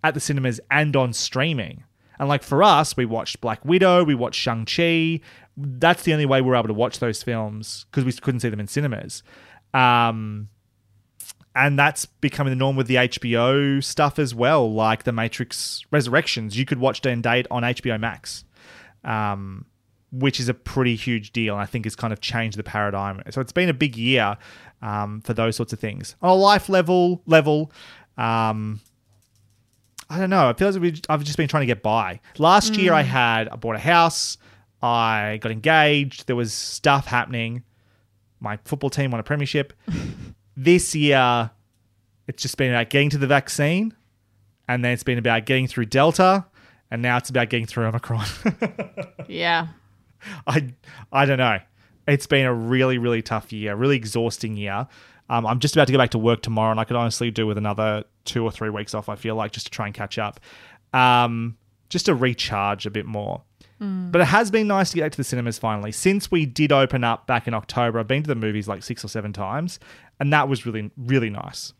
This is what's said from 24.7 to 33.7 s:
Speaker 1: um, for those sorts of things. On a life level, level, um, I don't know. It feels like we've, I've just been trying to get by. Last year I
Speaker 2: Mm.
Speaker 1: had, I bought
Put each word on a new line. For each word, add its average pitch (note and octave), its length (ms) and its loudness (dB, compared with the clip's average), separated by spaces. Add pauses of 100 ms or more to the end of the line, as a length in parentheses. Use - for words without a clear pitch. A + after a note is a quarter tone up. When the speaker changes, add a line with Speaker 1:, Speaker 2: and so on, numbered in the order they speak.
Speaker 1:
um, G#2 400 -6
for A#2 140 -6
those A2+ 220 0
sorts A#2 160 -6
of A2 60 -8
things. - 440 -10
On F3+ 80 4
a F#3 40 8
life G3 340 4
level, F3+ 580 2
level, D#3 440 4 (460)
um, A2 640 -2 (1300)
I D#3 80 -6
don't F#3+ 120 0
know. D#3+ 200 6
It A2 80 -4
feels G3 180 2
like F3 60 0
we've, E3+ 260 0
I've D3 160 0
just D3 140 -4
been D3+ 100 0
trying D3+ 140 0
to B2+ 40 2
get A#2 160 0
by. G#2+ 380 -2 (180)
Last G3+ 380 6
year F#3 160 4
I D3+ 100 6
Speaker 2:
Mm. C3 40 0
Speaker 1:
had, A#2+ 420 2
I - 80 -12
bought A2+ 200 -4